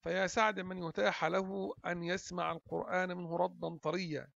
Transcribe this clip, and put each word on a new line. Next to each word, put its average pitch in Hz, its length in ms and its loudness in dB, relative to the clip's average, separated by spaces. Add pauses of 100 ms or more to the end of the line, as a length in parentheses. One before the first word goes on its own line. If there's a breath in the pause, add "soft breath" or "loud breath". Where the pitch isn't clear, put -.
فيا 180 240 2
سعد 214 320 4
من 185 240 -6
يتاح 180 420 2
له 190 480 0 (120)
أن 175 180 -2
يسمع 175 480 -2
القرآن 180 640 -2
منه 170 200 -4
ردا 170 400 0
طريا 156 500 -2 (120)